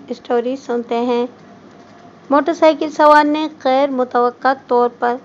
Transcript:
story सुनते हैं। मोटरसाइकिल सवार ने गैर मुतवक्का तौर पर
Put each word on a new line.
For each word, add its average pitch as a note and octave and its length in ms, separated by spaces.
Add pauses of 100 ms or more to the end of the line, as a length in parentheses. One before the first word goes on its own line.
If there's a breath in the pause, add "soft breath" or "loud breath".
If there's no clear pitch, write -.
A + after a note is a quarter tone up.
(120)
story B3 460
सुनते A#3+ 380
हैं। A#3+ 340 (1000)
मोटरसाइकिल D#4 580
सवार D4+ 360
ने D#4 220
गैर C#4 440
मुतवक्का B3 600
तौर A#3+ 360
पर A#3+ 360